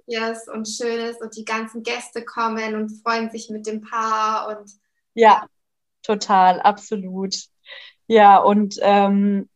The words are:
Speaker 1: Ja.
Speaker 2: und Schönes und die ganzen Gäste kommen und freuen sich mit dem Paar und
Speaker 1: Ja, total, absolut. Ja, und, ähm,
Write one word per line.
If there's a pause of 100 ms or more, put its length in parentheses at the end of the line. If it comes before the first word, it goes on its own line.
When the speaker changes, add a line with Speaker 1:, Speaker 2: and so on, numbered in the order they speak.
Speaker 1:
Ja.
Speaker 2:
und
Schönes
und
die
ganzen
Gäste
kommen
und (140)
freuen
sich
mit
dem
Paar
und (440)
Speaker 1:
Ja, (560)
total,
absolut. (720)
Ja,
und,
ähm,